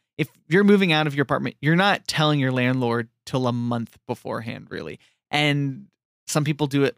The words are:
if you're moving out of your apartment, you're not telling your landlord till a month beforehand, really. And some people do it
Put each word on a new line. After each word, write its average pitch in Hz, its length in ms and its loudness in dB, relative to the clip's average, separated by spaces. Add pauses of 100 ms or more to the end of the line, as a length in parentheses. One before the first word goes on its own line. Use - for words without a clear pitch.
(160)
if 147 120 -2 (200)
you're 185 160 4
moving 196 280 6
out 156 140 2
of 139 80 -4
your 143 80 0
apartment, 127 380 -4
you're 156 160 2
not 196 300 0
telling 151 340 0
your 131 120 0
landlord 123 560 0 (180)
till 131 200 -2
a 120 60 0
month 120 540 -6
beforehand, 113 640 -10
really. 78 280 -12 (320)
And 143 560 -2 (440)
some 151 140 0
people 151 220 -2
do 139 180 0
it - 140 -2